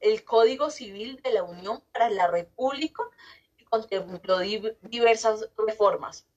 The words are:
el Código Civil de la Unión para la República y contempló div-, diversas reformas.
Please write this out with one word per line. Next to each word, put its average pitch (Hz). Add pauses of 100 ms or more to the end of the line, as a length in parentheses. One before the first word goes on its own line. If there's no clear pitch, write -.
el 214
Código 254
Civil 226
de 254
la 202
Unión 180 (100)
para 233
la 190
República 262 (560)
y -
contempló 185
div-, 208
diversas 226
reformas. 214 (100)